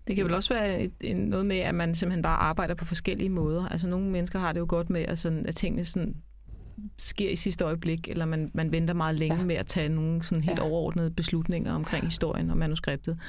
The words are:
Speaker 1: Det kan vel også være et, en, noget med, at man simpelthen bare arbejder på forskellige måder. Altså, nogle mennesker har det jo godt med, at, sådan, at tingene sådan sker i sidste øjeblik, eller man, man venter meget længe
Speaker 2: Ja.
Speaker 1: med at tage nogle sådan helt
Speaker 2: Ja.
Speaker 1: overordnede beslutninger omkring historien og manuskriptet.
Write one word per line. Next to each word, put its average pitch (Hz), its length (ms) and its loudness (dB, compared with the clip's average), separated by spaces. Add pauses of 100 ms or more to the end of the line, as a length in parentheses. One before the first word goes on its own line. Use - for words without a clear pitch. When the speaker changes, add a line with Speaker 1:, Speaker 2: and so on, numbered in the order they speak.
Speaker 1:
Det 196 80 2
kan 196 100 2
vel 170 80 2
også 190 200 2
være 202 280 0
et, 185 200 -2
en, - 160 -2
noget 202 280 0
med, 196 140 2
at 175 160 0
man 170 200 0
simpelthen 175 280 0
bare 160 140 4
arbejder 165 360 2
på 170 120 -4
forskellige 185 440 0
måder. 170 400 0
Altså, 170 180 -2
nogle 185 220 0
mennesker 180 300 0
har 170 140 0
det 170 60 -2
jo 170 100 0
godt 170 200 2
med, 175 120 2
at, 165 160 0
sådan, 160 280 0
at 165 100 -4
tingene 175 300 0
sådan 170 300 -2 (840)
sker - 320 0
i 165 60 0
sidste 175 280 0
øjeblik, 165 440 -2
eller 165 180 -2
man, 160 280 0
man 160 180 0
venter 165 220 2
meget 160 220 2
længe 160 220 2
Speaker 2:
Ja. 180 80 0
Speaker 1:
med 170 100 2
at - 120 -2
tage 151 220 0
nogle 160 340 0
sådan 165 200 0
helt - 160 2
Speaker 2:
Ja. - 40 2
Speaker 1:
overordnede 165 480 0
beslutninger 165 640 0
omkring 160 320 -2
historien 165 440 0
og 165 80 4
manuskriptet. 160 720 0